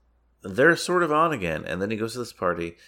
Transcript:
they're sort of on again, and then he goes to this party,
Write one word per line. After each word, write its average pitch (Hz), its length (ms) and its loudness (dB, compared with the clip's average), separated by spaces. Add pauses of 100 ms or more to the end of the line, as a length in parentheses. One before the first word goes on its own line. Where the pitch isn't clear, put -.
(440)
they're 131 320 4
sort 180 280 0
of 151 80 0
on 156 220 2
again, 85 320 -4
and 90 160 -6
then 104 100 -2
he 110 60 -4
goes 110 160 -6
to 127 60 -8
this 117 140 -10
party, 85 440 -2 (100)